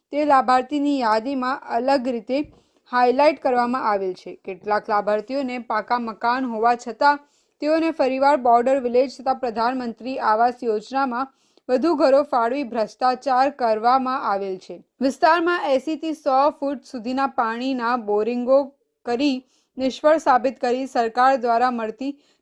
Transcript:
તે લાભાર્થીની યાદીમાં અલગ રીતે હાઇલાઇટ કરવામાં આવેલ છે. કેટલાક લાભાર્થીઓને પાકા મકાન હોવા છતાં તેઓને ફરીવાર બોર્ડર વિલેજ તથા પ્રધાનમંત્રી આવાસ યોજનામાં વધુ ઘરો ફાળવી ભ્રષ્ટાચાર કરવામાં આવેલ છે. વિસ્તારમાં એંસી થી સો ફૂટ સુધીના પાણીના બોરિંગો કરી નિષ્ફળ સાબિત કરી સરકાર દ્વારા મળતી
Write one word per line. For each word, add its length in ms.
તે 160
લાભાર્થીની 720
યાદીમાં 580
અલગ 320
રીતે 400
હાઇલાઇટ 520
કરવામાં 460
આવેલ 320
છે. 120
કેટલાક 480
લાભાર્થીઓને 680
પાકા 260
મકાન 540
હોવા 240
છતાં 440
તેઓને 380
ફરીવાર 340
બોર્ડર 280
વિલેજ 320
તથા 240
પ્રધાનમંત્રી 800
આવાસ 460
યોજનામાં 600
વધુ 320
ઘરો 220
ફાળવી 400
ભ્રષ્ટાચાર 880
કરવામાં 720
આવેલ 260
છે. 240
વિસ્તારમાં 720
એંસી 320
થી 160
સો 240
ફૂટ 360
સુધીના 440
પાણીના 580
બોરિંગો 500
કરી 320
નિષ્ફળ 420
સાબિત 420
કરી 300
સરકાર 500
દ્વારા 320
મળતી 400